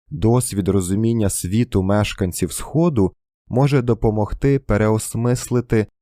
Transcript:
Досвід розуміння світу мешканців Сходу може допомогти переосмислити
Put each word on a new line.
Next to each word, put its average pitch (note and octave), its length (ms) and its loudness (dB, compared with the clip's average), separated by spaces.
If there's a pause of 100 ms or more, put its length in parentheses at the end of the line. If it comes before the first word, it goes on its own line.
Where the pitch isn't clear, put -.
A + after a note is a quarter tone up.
Досвід G#2+ 580 0
розуміння G2 640 0
світу G2+ 540 -2
мешканців G2 680 -2
Сходу C#3 600 0 (340)
може C3+ 340 2
допомогти A#2 800 0
переосмислити A#2 1300 0 (140)